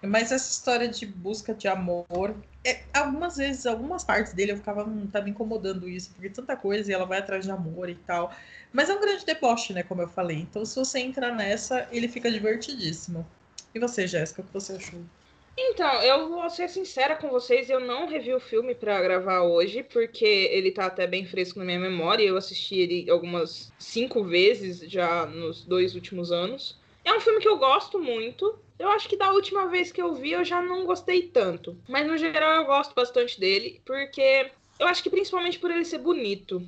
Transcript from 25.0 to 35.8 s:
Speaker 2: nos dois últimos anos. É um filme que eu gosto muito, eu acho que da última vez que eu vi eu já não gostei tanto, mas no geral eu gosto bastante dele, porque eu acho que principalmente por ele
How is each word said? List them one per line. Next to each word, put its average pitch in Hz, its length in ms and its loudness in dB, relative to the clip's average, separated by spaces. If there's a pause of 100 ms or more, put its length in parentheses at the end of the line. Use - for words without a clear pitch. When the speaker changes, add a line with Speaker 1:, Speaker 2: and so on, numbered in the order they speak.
Speaker 2:
nos 165 380 -8
dois 180 320 2
últimos 175 340 -8
anos. 185 480 -4 (260)
É 359 80 4
um 466 60 4
filme 440 220 4
que 415 80 6
eu 403 100 6
gosto 285 400 4
muito, 254 580 -2 (220)
eu 359 120 -2
acho 415 180 0
que 392 80 0
da 392 160 4
última 392 340 2
vez 349 240 0
que - 100 -6
eu 339 140 0
vi 269 160 -6
eu 349 140 0
já 349 180 0
não 359 240 -2
gostei 359 360 2
tanto, 185 540 0 (120)
mas 277 180 0
no 320 100 0
geral 311 360 2
eu 320 120 4
gosto 277 300 2
bastante 247 460 0
dele, - 440 0
porque 269 680 2 (260)
eu 294 80 2
acho 349 160 2
que - 80 0
principalmente 359 480 0
por 349 140 -2
ele 339 120 0